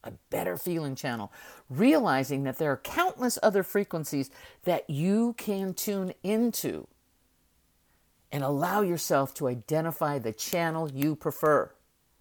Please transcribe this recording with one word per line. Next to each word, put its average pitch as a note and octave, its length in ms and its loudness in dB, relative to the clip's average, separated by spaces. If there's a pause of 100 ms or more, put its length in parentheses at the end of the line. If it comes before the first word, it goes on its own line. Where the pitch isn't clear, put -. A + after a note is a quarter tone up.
A - 120 -12 (160)
better F3+ 260 -2
feeling D#3+ 400 -4
channel. A#2 340 -6 (400)
Realizing D3 720 4
that C3 140 -4
there D3+ 140 2
are C3 60 0
countless C4+ 640 0
other G3 200 4
frequencies D#3 680 -2 (320)
that E3+ 260 0
you G3+ 480 2
can G3 360 -2
tune F#3+ 400 -4 (100)
into G3+ 640 0 (1400)
and C#3+ 100 -4
allow D3 380 0
yourself E3 540 2
to C#3 160 -2
identify D#3 680 -2
the A2+ 140 -4
channel E3 580 -2
you C#3+ 280 -2
prefer. D3+ 560 2 (480)